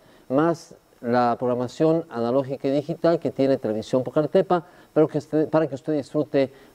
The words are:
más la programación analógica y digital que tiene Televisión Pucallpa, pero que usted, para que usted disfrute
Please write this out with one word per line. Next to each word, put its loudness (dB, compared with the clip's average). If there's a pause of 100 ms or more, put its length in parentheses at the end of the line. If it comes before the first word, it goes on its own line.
(280)
más 0 (260)
la 0
programación 0
analógica -2
y 0
digital 0
que -4
tiene 2
Televisión -2
Pucallpa, 0 (280)
pero 4
que -4
usted, -2
para 2
que -8
usted -6
disfrute -2 (220)